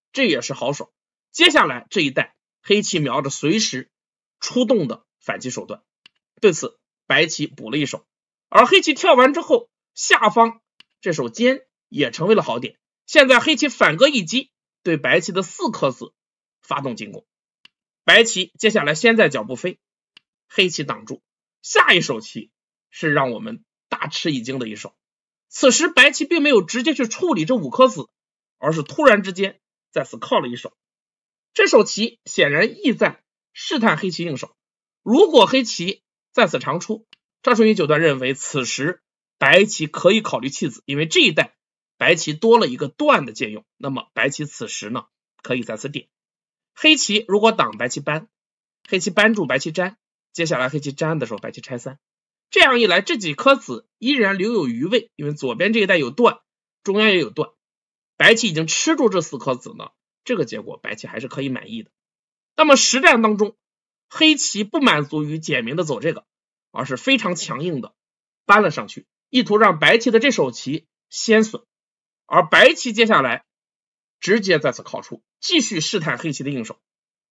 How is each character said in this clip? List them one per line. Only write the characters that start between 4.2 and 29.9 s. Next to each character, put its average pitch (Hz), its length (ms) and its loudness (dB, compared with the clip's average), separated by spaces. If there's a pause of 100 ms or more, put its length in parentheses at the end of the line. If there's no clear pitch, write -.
出 - 240 -2
动 208 240 0
的 - 180 -12 (140)
反 101 220 -10
击 127 80 -10
手 120 160 -10
段， - 180 -16 (560)
对 190 140 4
此 - 260 -10 (260)
白 165 200 2
棋 156 200 -6
补 - 240 -14
了 135 80 -6
一 147 80 -2
手。 - 220 -10 (400)
而 233 180 6
黑 381 160 6
棋 311 120 0
跳 339 220 2
完 262 180 6
之 330 80 -4
后， - 280 0 (240)
下 226 360 0
方 226 320 2 (400)
这 185 100 -4
手 143 160 -4
尖 240 400 -2 (220)
也 139 200 -2
成 165 200 -4
为 226 60 2
了 190 60 2
好 120 180 -6
点。 123 200 -12 (260)
现 285 220 4
在 247 140 6
黑 302 160 0
棋 302 100 0
反 170 300 0
戈 254 100 6
一 262 160 0
击， 226 260 -6 (320)
对 170 140 -2
白 139 240 2
棋 175 140 -6
的 190 100 -2
四 285 280 -6
颗 143 200 -2
子 - 220 -16 (480)
发 143 180 -8
动 131 160 -8
进 104 160 -14
攻。 104 160 -20 (800)
白 202 180 6
棋 185 340 -6
接 220 120 0
下 180 160 0
来 151 100 -2
先 226 220 2
在 196 100 4
脚 127 160 -6
步 120 140 -12
飞， - 200 -10 (680)
黑 190 220 0
棋 156 160 -8
挡 110 200 -10
住。 - 160 -16 (400)
下 - 320 2
一 175 60 4
手 117 220 -4
棋 - 300 -16 (380)
是 156 220 -4
让 135 200 0
我 113 80 -10
们 113 260 -14 (240)
大 - 180 -8
吃 156 240 -6
一 127 100 -4
惊 131 180 -10
的 113 100 -10
一 104 80 -14
手。 - 180 -18 (540)
此 262 240 2
时 330 160 0
白 277 220 6
棋 311 120 -6
并 330 180 0
没 285 60 2
有 240 140 4
直 226 220 -6
接 302 100 0
去 247 120 -2
处 320 280 -2
理 160 100 -2
这 220 100 -2
五 165 160 -2
颗 254 200 4
子， 139 200 -10 (500)
而 143 120 -2
是 160 100 -4
突 302 220 -6
然 208 200 6
之 185 100 -8
间 190 260 -6 (320)